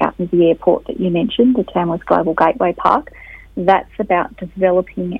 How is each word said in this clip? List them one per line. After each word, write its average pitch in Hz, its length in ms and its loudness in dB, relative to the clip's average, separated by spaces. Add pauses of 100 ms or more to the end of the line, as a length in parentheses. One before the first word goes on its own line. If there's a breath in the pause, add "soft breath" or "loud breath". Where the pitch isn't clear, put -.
out - 180 -2
near 180 80 -4
the 175 200 4
airport 170 400 0
that - 120 -10
you 185 120 0
mentioned, 240 440 2
the 202 80 0
Tamworth 175 420 -4
Global 170 280 0
Gateway 175 400 0
Park. - 400 0 (420 loud breath)
That's 185 440 0
about 185 380 -2
developing 180 840 -2